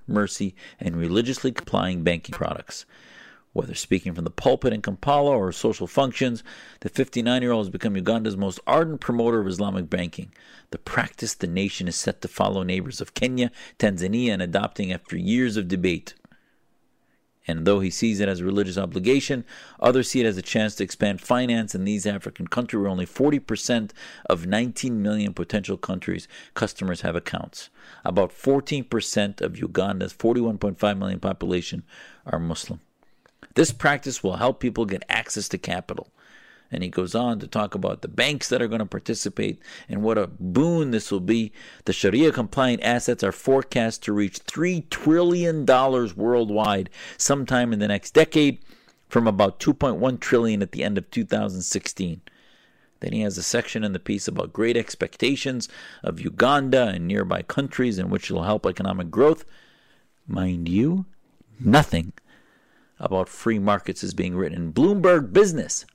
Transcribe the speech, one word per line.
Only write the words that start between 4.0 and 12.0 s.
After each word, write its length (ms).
from 100
the 60
pulpit 440
in 80
Kampala 480
or 220
social 340
functions, 580
the 80
fifty-nine-year-old 800
has 60
become 240
Uganda's 400
most 300
ardent 340
promoter 400
of 80
Islamic 400
banking, 440
the 80
practice 560
the 120
nation 420
is 80
set 240